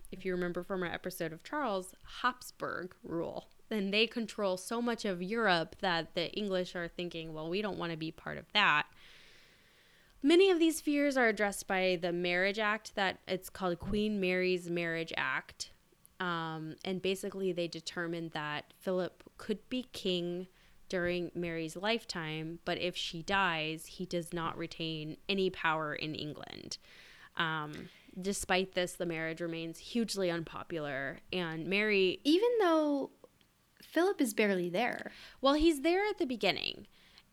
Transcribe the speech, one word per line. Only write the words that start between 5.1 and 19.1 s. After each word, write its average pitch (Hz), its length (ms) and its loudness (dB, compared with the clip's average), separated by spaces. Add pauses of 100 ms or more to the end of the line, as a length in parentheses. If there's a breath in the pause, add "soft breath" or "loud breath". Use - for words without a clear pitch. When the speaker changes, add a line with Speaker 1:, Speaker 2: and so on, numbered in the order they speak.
Speaker 1:
Europe 185 580 2
that 170 340 0
the 165 180 -2
English 185 440 -2
are 170 120 -4
thinking, 165 460 -8
"Well, 156 160 -6
we 190 120 0
don't 190 160 -4
wanna 170 180 -2
be 160 160 -4
part 151 260 -10
of - 140 -14
that." 170 340 6 (1400 soft breath)
Many 349 280 10
of 339 80 4
these 320 220 4
fears 285 360 2
are 240 120 6
addressed 202 400 0
by 185 320 4
the 175 120 0
Marriage 180 460 2
Act, 214 360 -2
that 196 240 0 (100)
it's 185 220 -4
called 175 280 -2
Queen 208 420 0
Mary's 180 500 2
Marriage 165 460 -2
Act. - 540 -4 (480)
Um, 160 640 -2
and 185 180 -2
basically 190 500 -2
they 170 160 -2
determined 170 640 -6
that 151 460 -6
Philip 185 440 -2 (140)